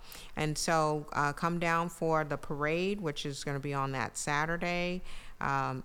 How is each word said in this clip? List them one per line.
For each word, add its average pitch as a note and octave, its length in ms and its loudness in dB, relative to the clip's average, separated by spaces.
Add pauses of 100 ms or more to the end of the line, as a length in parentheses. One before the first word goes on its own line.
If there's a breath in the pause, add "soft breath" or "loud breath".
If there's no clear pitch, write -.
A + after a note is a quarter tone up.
(340 loud breath)
And D3+ 240 0
so, D#3 540 2
uh, C#3+ 220 2
come E3+ 260 0
down E3+ 280 2
for D#3+ 360 2
the C#3+ 120 -2
parade, E3 640 0
which D3+ 240 -2
is C#3 200 -6
gonna C#3 160 0
be C#3+ 140 -2
on C3+ 180 0
that B2+ 260 -2
Saturday. F3 840 0 (380 loud breath)
Um, C3 440 0